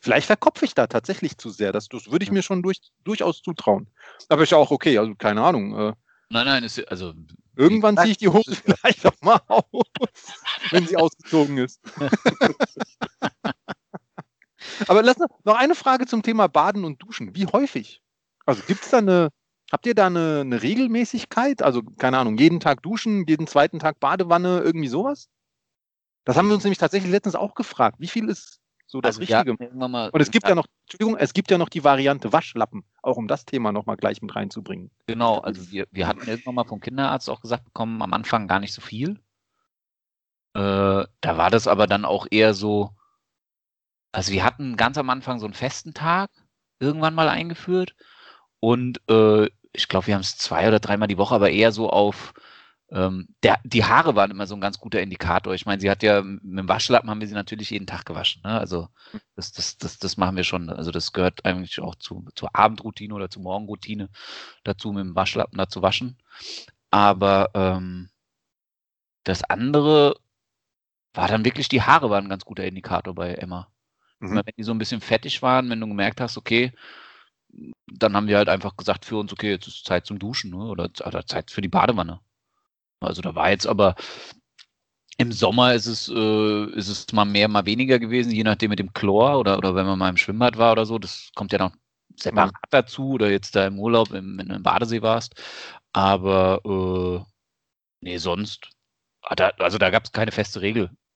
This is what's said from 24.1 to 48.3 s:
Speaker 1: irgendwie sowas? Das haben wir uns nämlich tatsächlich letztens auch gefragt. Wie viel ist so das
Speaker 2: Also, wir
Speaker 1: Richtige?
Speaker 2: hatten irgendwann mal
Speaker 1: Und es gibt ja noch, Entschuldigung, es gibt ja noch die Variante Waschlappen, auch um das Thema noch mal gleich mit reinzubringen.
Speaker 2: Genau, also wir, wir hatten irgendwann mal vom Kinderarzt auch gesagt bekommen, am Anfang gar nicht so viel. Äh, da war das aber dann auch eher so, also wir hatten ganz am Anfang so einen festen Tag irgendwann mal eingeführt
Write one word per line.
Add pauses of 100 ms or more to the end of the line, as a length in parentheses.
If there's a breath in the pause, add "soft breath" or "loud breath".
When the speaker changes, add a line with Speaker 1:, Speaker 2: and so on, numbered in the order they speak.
Speaker 1:
irgendwie
sowas? (960)
Das
haben
wir
uns
nämlich
tatsächlich
letztens
auch
gefragt.
Wie
viel
ist (260)
so
das
Speaker 2:
Also,
wir (140)
Speaker 1:
Richtige?
Speaker 2:
hatten
irgendwann
mal
Speaker 1:
Und
es
gibt
ja
noch, (200)
Entschuldigung,
es
gibt
ja
noch
die
Variante
Waschlappen, (180)
auch
um
das
Thema
noch
mal
gleich
mit
reinzubringen. (160)
Speaker 2:
Genau,
also
wir,
wir
hatten
irgendwann
mal
vom
Kinderarzt
auch
gesagt
bekommen,
am
Anfang
gar
nicht
so
viel. (1300)
Äh, (160)
da
war
das
aber
dann
auch
eher
so, (1160)
also
wir
hatten
ganz
am
Anfang
so
einen
festen
Tag (500)
irgendwann
mal
eingeführt (680 soft breath)